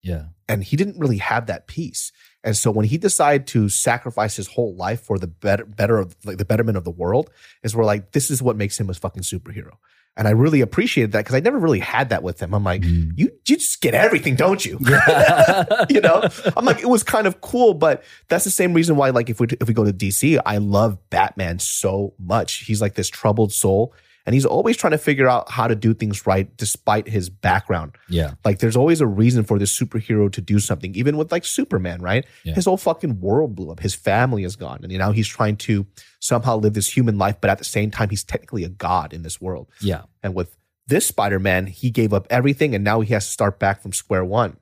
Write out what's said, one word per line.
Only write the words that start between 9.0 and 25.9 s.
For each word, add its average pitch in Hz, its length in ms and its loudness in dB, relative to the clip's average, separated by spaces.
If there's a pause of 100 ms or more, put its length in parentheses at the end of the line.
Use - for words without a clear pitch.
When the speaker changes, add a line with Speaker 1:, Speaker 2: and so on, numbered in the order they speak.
Speaker 2:
superhero. - 480 -10 (440)
And 110 100 0
I 104 40 6
really 135 320 6
appreciated 120 500 0
that 107 140 0
'cause 131 80 -4
I 135 60 4
never 247 180 2
really 160 220 2
had 127 280 -2
that 101 140 -2
with 87 180 -8
him. 87 140 -4
I'm 101 100 0
like, 92 180 0
Speaker 1:
Mm. 85 340 2
Speaker 2:
"You, 190 140 4 (160)
you 285 100 4
just - 240 -4
get - 140 0
everything, 170 400 4
don't 180 300 2
you?" - 160 -8
Speaker 1:
Yeah. 143 840 6 (120)
Speaker 2:
<laughs> - 140 2
You 269 100 4
know? 185 280 4 (280)
I'm - 80 -2
like, - 160 2
it 240 80 -2
was 240 140 4
kind 220 240 0
of 185 140 -2
cool, 240 340 4
but 156 280 2 (260)
that's - 160 0
the 196 60 -4
same 180 220 0
reason 165 240 4
why, 139 140 4
like, 120 200 0
if 110 100 -6
we, 120 80 2 (120)
if 113 80 -2
we 113 60 2
go 113 100 2
to 104 80 2
D 95 180 -2
C, 143 280 2
I 104 200 -2
love 101 400 0 (120)
Batman 92 480 -2
so 98 600 -4
much. 95 460 -4
He's, 107 160 -2
like, 101 140 -2
this - 140 -4
troubled 107 440 0
soul, 104 420 0 (320)
and 113 80 0
he's 135 100 4
always 202 320 2
trying - 140 -2
to 151 80 0
figure 139 280 0
out 123 240 0
how 117 160 -2
to 117 80 0
do 110 200 2